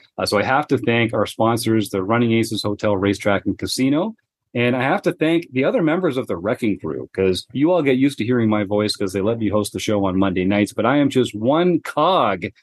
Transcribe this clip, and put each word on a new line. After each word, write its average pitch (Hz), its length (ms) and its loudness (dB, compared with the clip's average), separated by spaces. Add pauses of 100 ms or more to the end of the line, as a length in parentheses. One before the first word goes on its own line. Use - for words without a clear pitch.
(180)
Uh, 95 80 -2
so 104 120 0
I 98 60 2
have 139 240 0
to 135 100 2
thank 117 360 0
our 107 120 0
sponsors, 113 640 0
the 95 140 -2
Running 117 300 0
Aces 110 300 0
Hotel, 104 340 -2
Racetrack, 98 480 0
and 98 120 -2
Casino. 143 600 -2 (360)
And 123 220 0
I 127 60 -2
have 156 220 0
to 170 100 0
thank 165 400 -2
the 131 100 0
other 208 180 0
members 160 360 0
of 117 100 -4
the 98 80 -4
Wrecking 101 440 -2
Crew, 67 340 -8
'cause 95 400 0
you 147 180 2
all 175 100 2
get 139 140 2
used 139 220 0
to 107 80 -4
hearing 117 240 2
my 104 160 0
voice 104 280 0
'cause 98 200 -4
they 101 80 -2
let 113 180 0
me 107 80 -2
host 104 240 0
the 101 80 -6
show 104 240 0
on 95 160 0
Monday 92 240 2
nights, 101 300 0
but 107 120 -2
I 131 120 2
am 143 100 2
just 123 260 0
one 151 460 0
cog 135 680 0 (160)